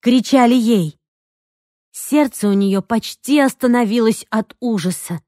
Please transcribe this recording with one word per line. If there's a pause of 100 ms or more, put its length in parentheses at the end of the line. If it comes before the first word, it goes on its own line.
кричали
ей. (880)
Сердце
у
нее
почти
остановилось
от
ужаса